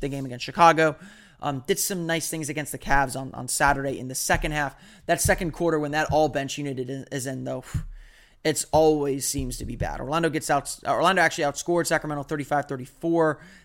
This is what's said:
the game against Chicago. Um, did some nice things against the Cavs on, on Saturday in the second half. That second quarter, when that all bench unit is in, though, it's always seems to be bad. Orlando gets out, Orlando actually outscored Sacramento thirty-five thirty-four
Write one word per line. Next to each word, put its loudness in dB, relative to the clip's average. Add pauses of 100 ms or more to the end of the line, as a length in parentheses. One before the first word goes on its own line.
the -4
game -6
against -10
Chicago. 6 (420)
Um, -4
did 0
some -2
nice -2
things -6
against -6
the -10
Cavs 2
on, -10
on -10
Saturday 2
in -8
the -8
second 0
half. -2 (300)
That 2
second 2
quarter, 0
when -4
that 0
all 4
bench -4
unit -6
is -6
in, -8
though, -8 (800)
it's 0
always 4
seems -4
to -8
be -8
bad. -4
Orlando 0
gets -4
out, 0
Orlando 4
actually 2
outscored 0
Sacramento -2
thirty-five -2
thirty-four 0 (260)